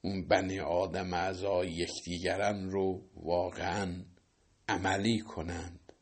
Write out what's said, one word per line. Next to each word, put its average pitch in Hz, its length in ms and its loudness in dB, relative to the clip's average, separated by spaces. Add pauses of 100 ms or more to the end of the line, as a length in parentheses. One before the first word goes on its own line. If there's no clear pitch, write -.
اون 92 260 -2
بنی 95 320 4
آدم 90 540 0
اعضای 92 580 0
یکدیگرن 90 960 0
رو 95 320 0 (140)
واقعاً 87 880 0 (640)
عملی 101 500 2
کنند 85 840 -8